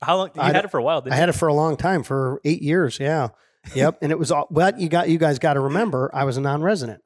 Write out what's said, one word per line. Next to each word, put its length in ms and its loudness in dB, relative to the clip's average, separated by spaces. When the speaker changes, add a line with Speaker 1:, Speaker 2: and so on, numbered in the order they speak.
Speaker 1:
How 160 0
long? 180 -2
You 60 -4
Speaker 2:
I 60 2
Speaker 1:
had 60 2
Speaker 2:
d-, 120 2
Speaker 1:
it 60 -10
for 80 -2
a 40 -2
while, 180 0
didn't 120 -4
Speaker 2:
I 40 2
Speaker 1:
you? 40 2
Speaker 2:
had 80 2
it 40 0
for 140 0
a 60 4
long 240 2
time, 260 0
for 400 -2
eight 180 0
years. 380 0
Yeah. 300 0
Yep. 260 2
And 100 0
it 80 0
was 120 0
all, 200 0
but 280 2
you 100 -2
got, 200 0
you 100 2
guys 200 2
gotta 200 2
remember, 540 -2
I 100 -2
was 140 -2
a 40 -4
non-resident. 640 -2